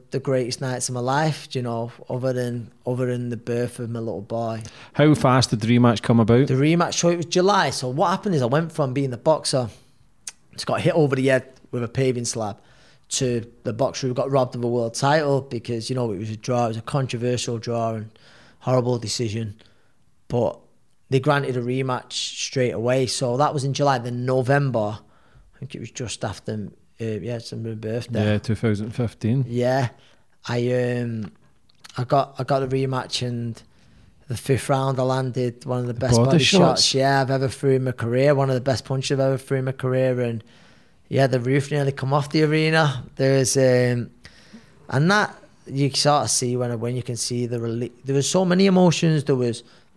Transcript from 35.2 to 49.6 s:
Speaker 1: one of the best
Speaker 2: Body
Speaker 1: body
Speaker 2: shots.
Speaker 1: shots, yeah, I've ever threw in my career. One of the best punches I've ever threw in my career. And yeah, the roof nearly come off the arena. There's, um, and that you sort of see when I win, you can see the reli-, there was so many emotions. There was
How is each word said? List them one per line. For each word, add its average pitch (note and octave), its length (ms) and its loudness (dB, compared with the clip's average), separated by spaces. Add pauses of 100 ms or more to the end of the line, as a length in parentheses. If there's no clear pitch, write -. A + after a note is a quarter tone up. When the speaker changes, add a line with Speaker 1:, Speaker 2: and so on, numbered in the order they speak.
Speaker 1:
one B2 140 -4
of B2 80 -4
the B2 80 -4
best A#2+ 220 2
Speaker 2:
Body A#2 140 6
Speaker 1:
body D#3+ 120 6
Speaker 2:
shots. E3+ 400 4
Speaker 1:
shots, - 100 0
yeah, C#3 280 4
I've B2+ 100 0
ever C3+ 160 0
threw C#3 240 0
in C3 140 2
my B2+ 80 -2
career. C3 420 2
One C3+ 140 2
of C3 60 2
the B2 60 0
best C3 240 -2
punches C3+ 340 -2
I've C3+ 60 2
ever C3+ 140 2
threw C3+ 180 -4
in C3 80 -2
my C3 60 -4
career. B2+ 500 0
And A#2 220 -4 (640)
yeah, C3+ 180 2
the B2+ 140 2
roof C3+ 320 0
nearly C#3 200 0
come C3+ 220 -4
off C#3+ 160 0
the D#3 140 2
arena. D#3 600 2 (120)
There's, C3+ 420 2
um, B2 540 2 (800)
and D3 200 2
that G3+ 260 2 (300)
you C#3 240 0
sort D3 360 2
of A2 40 -2
see B2 260 -2
when B2 140 -2
I A#2+ 60 -4
win, A#2 200 -4
you B2 60 -4
can B2 160 -8
see B2 300 -4
the A#2+ 100 -4
reli-, A#2 340 -4 (140)
there C3+ 100 -2
was C#3 140 0
so F#3 160 2
many F#3 220 4
emotions. E3+ 560 4
There C#3 120 2
was B2 280 -2 (340)